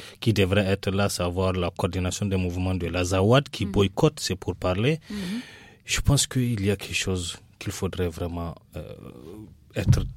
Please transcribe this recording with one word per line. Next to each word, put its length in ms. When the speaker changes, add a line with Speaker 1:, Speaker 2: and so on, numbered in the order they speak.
Speaker 1:
qui 120
devrait 340
être 240
là, 180
savoir 460
la 160
coordination 560
des 100
mouvements 380
de 120
l'Azawad 640
qui 180
Speaker 2:
Mhm. 60
Speaker 1:
boycotte, 480
c'est 160
pour 180
parler. 460
Speaker 2:
Mhm. 60
Speaker 1:
Je 160
pense 280
qu'il 360
y 60
a 60
quelque 180
chose 420
qu'il 140
faudrait 360
vraiment, 460
euh, 60
être 300